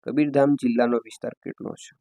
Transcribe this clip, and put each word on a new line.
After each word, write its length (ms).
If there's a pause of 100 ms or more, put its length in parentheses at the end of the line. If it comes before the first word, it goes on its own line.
કબીરધામ 500
જિલ્લાનો 440
વિસ્તાર 340 (100)
કેટલો 280
છે? 320